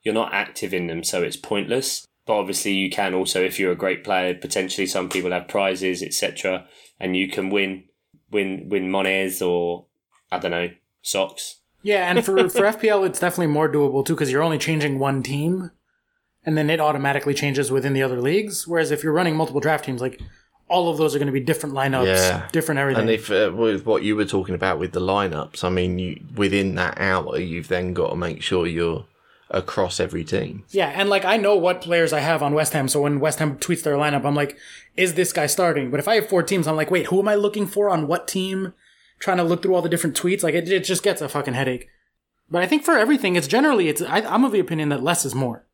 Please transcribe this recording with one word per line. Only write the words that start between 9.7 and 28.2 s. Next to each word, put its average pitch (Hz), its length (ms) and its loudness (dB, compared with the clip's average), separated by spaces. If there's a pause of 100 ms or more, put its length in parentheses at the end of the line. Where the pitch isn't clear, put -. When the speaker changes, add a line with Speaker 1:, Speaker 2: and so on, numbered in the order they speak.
Speaker 1:
I 90 60 -2
don't 90 120 -4
know, 87 200 -4 (320)
socks. - 580 -4 (220)
Speaker 2:
Yeah, 196 280 0
and 226 140 4
for, 190 240 4
Speaker 1:
<laughs> - 80 -2
Speaker 2:
for 202 100 4
F 214 140 0
P 220 80 2
L, 202 160 4
it's 185 160 -2
definitely 175 320 0
more 151 200 2
doable 139 320 2
too, 165 120 0
'cause 139 160 -2
you're 143 100 2
only 160 160 0
changing 147 400 0
one 139 240 0
team, 160 480 -2 (760)
and 156 140 0
then 151 100 2
it 160 120 2
automatically 143 540 2
changes 139 360 0
within 135 220 0
the 135 100 2
other 127 180 0
leagues. 185 460 0
Whereas 165 240 0
if 147 140 -2
you're 156 80 0
running 165 240 2
multiple 147 240 0
draft 151 240 0
teams, 127 160 -4
like, 127 200 -6 (480)
all 175 220 2
of 156 80 -2
those 156 160 2
are 143 60 0
gonna 143 100 0
be 131 80 0
different 139 380 -2
lineups, 135 300 2
Speaker 3:
Yeah. 92 440 2
Speaker 2:
different 156 300 0
everything. 131 220 2
Speaker 3:
And 113 80 2
if, 110 200 0
uh, 98 240 2
with 107 320 0
what 110 160 2
you 104 140 2
were 104 80 2
talking 92 320 -2
about 87 240 0
with 87 120 -4
the 90 80 -2
lineups, 95 640 -2
I 92 60 0
mean, 90 320 0
you, 87 200 -6 (140)
within 95 400 2
that 90 260 -2
hour, 92 380 0
you've 85 300 -6
then 90 260 0
got 85 160 0
to - 60 -4
make 85 260 -4